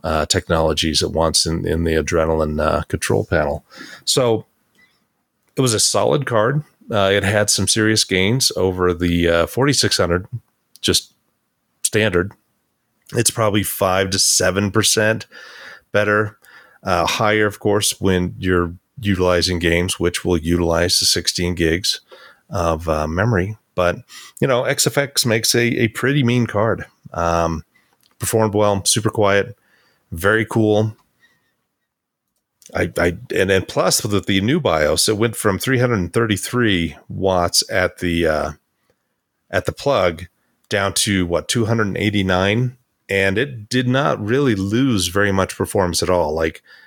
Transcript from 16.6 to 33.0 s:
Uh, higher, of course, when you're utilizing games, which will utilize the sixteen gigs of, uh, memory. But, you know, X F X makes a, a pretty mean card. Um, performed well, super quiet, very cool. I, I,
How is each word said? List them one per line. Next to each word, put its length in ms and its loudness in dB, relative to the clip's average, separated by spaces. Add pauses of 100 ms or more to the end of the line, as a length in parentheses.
Uh, 240 2
higher, 400 2
of 140 -6
course, 400 0
when 380 0
you're 360 0 (260)
utilizing 600 0
games, 380 0
which 260 -2
will 120 2
utilize 600 0
the 80 -2
sixteen 480 -2
gigs 460 -2 (500)
of, 380 -2
uh, 180 0
memory. 500 0 (200)
But, 220 0 (420)
you 60 2
know, 180 2
X 220 -2
F 120 -2
X 260 0
makes 300 0
a, 120 2
a 220 2
pretty 340 0
mean 240 2
card. 380 -2 (280)
Um, 520 0 (540)
performed 360 0
well, 300 2
super 260 0
quiet, 460 0 (560)
very 320 2
cool. 520 2 (1800)
I, 220 -2
I, 200 0 (180)